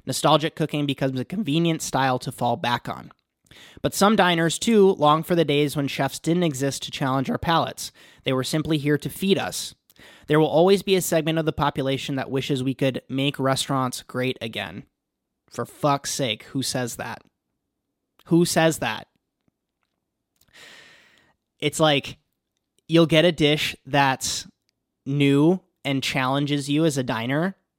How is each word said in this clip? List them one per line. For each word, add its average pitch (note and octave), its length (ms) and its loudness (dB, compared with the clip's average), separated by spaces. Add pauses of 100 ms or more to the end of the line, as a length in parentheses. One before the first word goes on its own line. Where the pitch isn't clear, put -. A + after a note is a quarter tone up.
nostalgic D3+ 500 2
cooking D3 300 -2
becomes C3+ 340 -2
a B2 60 -4
convenient E3 560 -2
style C3 380 0
to C3+ 120 -8
fall A#2+ 260 -2
back A#2+ 300 -4
on. C2+ 240 -12 (680)
But - 140 -4
some G#3 200 4
diners, E3+ 440 2
too, G3+ 400 6
long D3+ 240 6
for - 100 -2
the E3+ 100 4
days D3 320 2
when C#3+ 120 -2
chefs C3+ 320 -4
didn't E3+ 240 0
exist C#3 400 -2
to - 80 -12
challenge C3+ 400 -2
our - 80 -4
palates. - 520 -2 (320)
They C3+ 100 0
were C3 100 0
simply D#3 340 -2
here C#3+ 220 0
to D3 100 -8
feed F#3+ 300 -4
us. - 340 -8 (540)
There D3+ 120 2
will D#3 80 4
always F3+ 360 4
be F#3+ 120 2
a F3+ 60 0
segment D#3+ 380 -2
of D#3+ 60 -4
the D#3 80 0
population C#3 640 -4
that C3 120 -8
wishes C3 320 -4
we C3 120 -4
could C3 340 -2
make C3+ 320 -4
restaurants C3 640 -2
great B2+ 380 -6
again. G#2 420 -10 (640)
For A#2 160 -8
fuck's - 460 -4
sake, A#2+ 320 -4
who - 180 -8
says B2 360 -6
that? A#2 260 -12 (1040)
Who F3 180 4
says D#3+ 360 2
that? A2+ 280 -6 (2500)
It's D3 200 -2
like, D3 380 2 (720)
you'll E3 180 6
get D#3 200 4
a F3+ 60 4
dish D3 440 0 (100)
that's C3+ 600 0 (600)
new C#3+ 560 2 (240)
and C3+ 180 -2
challenges C#3 640 -2
you D3 140 2
as D3 140 0
a C3 60 -2
diner, C3 520 -4 (240)